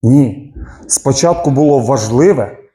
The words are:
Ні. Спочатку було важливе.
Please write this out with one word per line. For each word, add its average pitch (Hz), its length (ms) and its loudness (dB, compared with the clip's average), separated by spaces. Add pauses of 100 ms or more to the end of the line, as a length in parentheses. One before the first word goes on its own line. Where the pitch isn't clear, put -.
Ні. 123 520 0 (320)
Спочатку 156 640 -2
було 143 280 2
важливе. 120 760 0 (200)